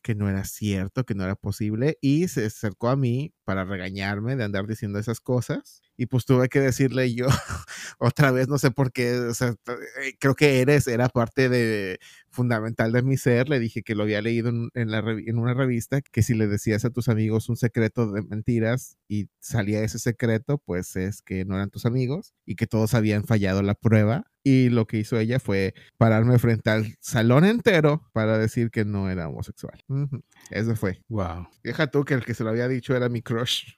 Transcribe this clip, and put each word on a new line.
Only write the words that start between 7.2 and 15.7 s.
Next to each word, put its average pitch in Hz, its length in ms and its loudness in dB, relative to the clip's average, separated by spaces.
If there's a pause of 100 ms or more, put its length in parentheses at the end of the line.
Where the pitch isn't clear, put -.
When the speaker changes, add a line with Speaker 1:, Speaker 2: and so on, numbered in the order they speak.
Speaker 1:
<laughs> - 400 -2 (320)
otra 135 320 4
vez, 127 160 2
no 143 100 0
sé 131 140 4
por 127 200 0
qué, 123 280 0
o 117 160 -2
sea, 123 140 0 (520)
eh, 135 180 -8
creo 135 140 4
que 135 280 6
Eres 139 260 4
era 120 220 2
parte 123 400 0
de, 110 500 0 (320)
fundamental 113 600 0
de 123 100 4
mi 135 140 2
ser. 127 320 2
Le 139 100 2
dije 113 240 -4
que 117 100 -6
lo 104 100 0
había 104 180 0
leído 117 280 0
en, 117 240 -4
en 117 160 -4
la 110 140 -2
revi-, 110 260 -4
en 117 80 -2
una 120 160 0
revista, 131 480 -2